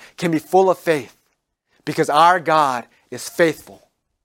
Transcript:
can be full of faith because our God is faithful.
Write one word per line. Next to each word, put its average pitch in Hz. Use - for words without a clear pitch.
can 175
be 156
full 190
of 175
faith 147
because 156
our 170
God 143
is 123
faithful. -